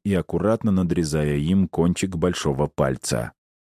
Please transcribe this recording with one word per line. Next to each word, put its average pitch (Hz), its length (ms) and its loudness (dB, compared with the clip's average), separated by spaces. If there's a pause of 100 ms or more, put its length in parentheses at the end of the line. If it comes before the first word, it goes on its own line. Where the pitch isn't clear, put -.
и 101 120 -2
аккуратно 98 580 0
надрезая 80 640 0
им 87 320 2
кончик 87 480 0
большого 78 500 0
пальца. 64 680 -2 (420)